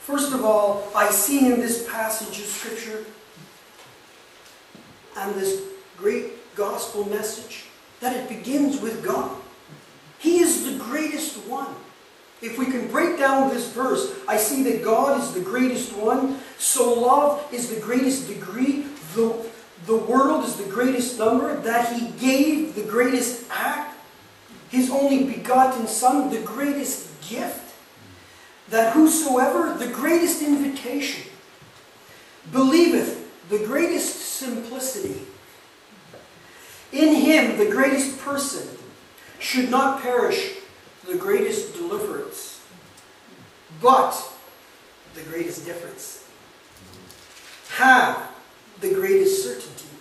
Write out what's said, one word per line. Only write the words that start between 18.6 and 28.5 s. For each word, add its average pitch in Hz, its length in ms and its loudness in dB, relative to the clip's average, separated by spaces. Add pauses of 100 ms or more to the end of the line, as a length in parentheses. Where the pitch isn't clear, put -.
the, 226 200 2 (520)
the 226 100 2
world 269 480 2
is - 120 -6
the - 140 -8
greatest 247 480 0
number, 247 440 0
that 233 360 0
he - 120 -4 (100)
gave 277 540 2
the 208 80 -6
greatest 247 680 0
act, - 460 -6 (720)
his 254 220 2
only 277 340 4
begotten 240 640 2
Son, 254 440 2
the 226 120 -4
greatest 269 680 -6 (200)
gift, - 460 -8 (960)